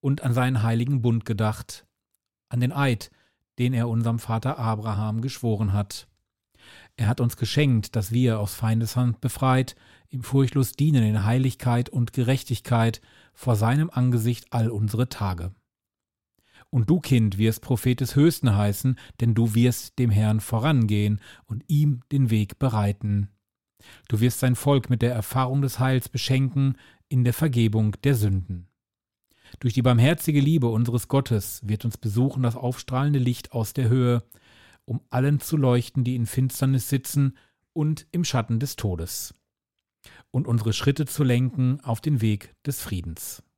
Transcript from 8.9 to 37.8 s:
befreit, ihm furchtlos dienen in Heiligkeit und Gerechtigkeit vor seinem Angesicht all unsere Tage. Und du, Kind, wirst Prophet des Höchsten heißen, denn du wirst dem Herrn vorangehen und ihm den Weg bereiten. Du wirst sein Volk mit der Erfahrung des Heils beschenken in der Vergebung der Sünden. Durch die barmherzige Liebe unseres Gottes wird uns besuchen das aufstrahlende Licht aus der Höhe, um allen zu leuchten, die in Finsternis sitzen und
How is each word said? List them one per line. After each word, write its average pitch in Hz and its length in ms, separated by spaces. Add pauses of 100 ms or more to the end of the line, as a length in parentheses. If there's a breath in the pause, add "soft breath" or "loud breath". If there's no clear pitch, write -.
befreit, 131 560 (320 soft breath)
ihm 127 140
furchtlos 135 500
dienen 143 320
in 107 200
Heiligkeit 123 640
und 120 240
Gerechtigkeit 117 880 (320 soft breath)
vor 120 240
seinem 127 340
Angesicht 120 600
all 117 180
unsere 110 380
Tage. 92 460 (1160 soft breath)
Und 117 200
du, 175 100
Kind, 110 380
wirst 110 240
Prophet 123 380
des 127 160
Höchsten 143 380
heißen, 104 440 (220 loud breath)
denn 117 140
du 113 200
wirst 117 440
dem 123 120
Herrn 107 300
vorangehen 107 800 (260 loud breath)
und 110 220
ihm 147 340 (100)
den 135 180
Weg 107 280
bereiten. 101 680 (800 loud breath)
Du 107 120
wirst 123 200
sein 127 160
Volk 139 340
mit 120 100
der 120 140
Erfahrung 131 480
des 135 160
Heils 131 320
beschenken 135 680 (320 loud breath)
in 127 160
der 120 80
Vergebung 110 720
der 139 120
Sünden. 95 540 (880 loud breath)
Durch 120 140
die 127 100
barmherzige 139 580
Liebe 139 280
unseres 117 400
Gottes 120 580
wird 104 200
uns 113 100
besuchen 123 460
das 117 140
aufstrahlende 131 600
Licht 123 340
aus 113 200
der 127 160
Höhe, 120 340 (640 loud breath)
um 117 240
allen 139 320
zu - 160
leuchten, 127 480
die 123 100
in 120 120
Finsternis 131 600
sitzen 135 480 (360 soft breath)
und 156 400